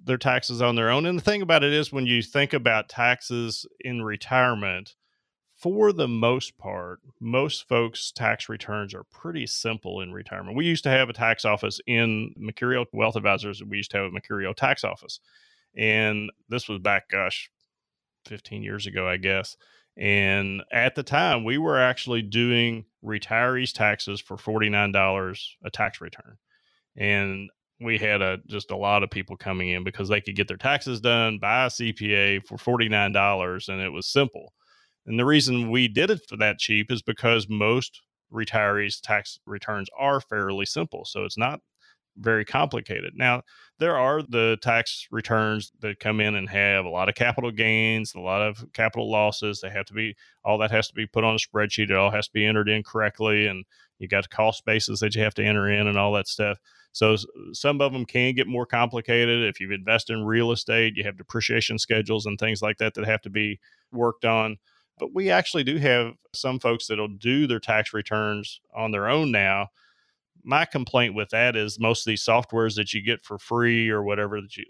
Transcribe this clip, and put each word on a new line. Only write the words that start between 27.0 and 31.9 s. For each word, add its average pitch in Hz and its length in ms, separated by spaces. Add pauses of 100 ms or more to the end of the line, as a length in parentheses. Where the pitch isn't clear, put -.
we 113 180
had 104 220
a, 95 180 (100)
just 104 240
a 95 40
lot 101 280
of 95 60
people 95 260
coming 92 320
in 90 160
because 95 240
they 104 120
could 101 140
get 101 140
their 95 80
taxes 131 440
done 113 380
by 113 280
a 120 40
C 113 220